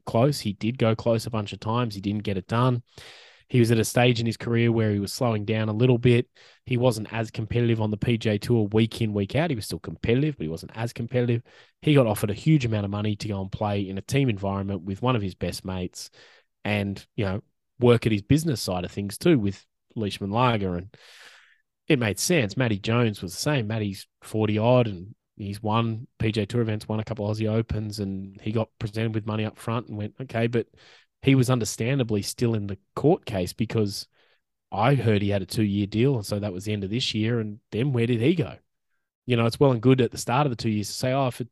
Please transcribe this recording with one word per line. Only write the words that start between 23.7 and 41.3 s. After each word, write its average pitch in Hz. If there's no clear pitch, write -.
forty 107
odd 120
and 101
he's 104
won 113
P 117
G 107
A 101
Tour 120
events, 110
won 107
a 107
couple 110
of 107
Aussie 107
Opens, 107
and 98
he 110
got 110
presented 110
with 107
money 107
up 107
front 117
and 107
went, 104
"Okay," 117
but 117
he 135
was 127
understandably 120
still 117
in 104
the 98
court 160
case 95
because 107
I 113
heard 110
he 101
had 101
a 87
two-year 101
deal, 117
and 104
so 104
that 101
was 92
the 107
end 101
of 95
this 117
year, 113
and 107
then 135
where 117
did 117
he 170
go? 113
You 123
know, 117
it's -
well 143
and 117
good 131
at 117
the -
start 135
of 135
the 113
two 117
years 104
to -
say, 127
"Oh, 135
if 123